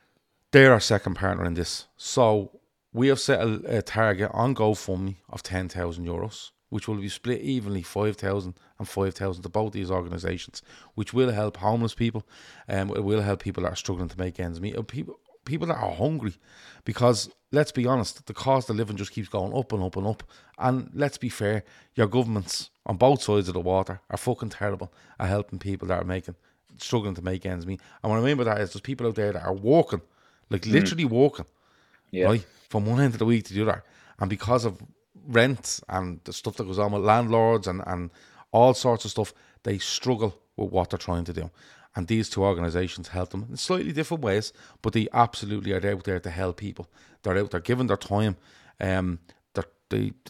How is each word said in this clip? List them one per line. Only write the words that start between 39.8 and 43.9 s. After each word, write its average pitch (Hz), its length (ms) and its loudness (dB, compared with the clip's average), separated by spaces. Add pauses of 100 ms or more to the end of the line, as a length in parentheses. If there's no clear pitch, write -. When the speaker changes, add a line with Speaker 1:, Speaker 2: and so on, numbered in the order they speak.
Speaker 1:
with 98 160 -4
what 92 200 2
they're 92 80 -4
trying 87 260 -2
to 87 80 -8
do. 82 160 -6 (460)
And 85 120 -6
these 110 220 2
two 98 160 0
organisations 87 640 -2
help 92 220 -6
them 104 180 -8
in 131 80 -12
slightly 185 340 -2